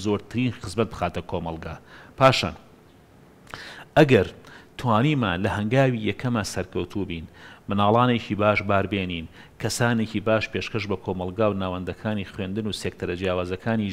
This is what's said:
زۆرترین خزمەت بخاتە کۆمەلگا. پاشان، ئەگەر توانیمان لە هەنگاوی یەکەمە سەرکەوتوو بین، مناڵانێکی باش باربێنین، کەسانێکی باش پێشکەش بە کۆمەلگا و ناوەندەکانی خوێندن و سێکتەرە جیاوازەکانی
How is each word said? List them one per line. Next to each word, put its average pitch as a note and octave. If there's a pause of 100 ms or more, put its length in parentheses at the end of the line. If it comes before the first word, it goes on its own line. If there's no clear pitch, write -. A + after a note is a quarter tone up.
زۆرترین G#2+
خزمەت G#2
بخاتە F2
کۆمەلگا. E2 (420)
پاشان، B2+ (1400)
ئەگەر C3 (520)
توانیمان A#2
لە G#2
هەنگاوی A2+
یەکەمە A#2 (100)
سەرکەوتوو F#2
بین، E2 (420)
مناڵانێکی A2
باش G#2 (120)
باربێنین، F#2+ (340)
کەسانێکی A2
باش A2
پێشکەش G2+
بە G2
کۆمەلگا F#2
و G2+
ناوەندەکانی F#2
خوێندن G2+
و G2+
سێکتەرە F2+
جیاوازەکانی F#2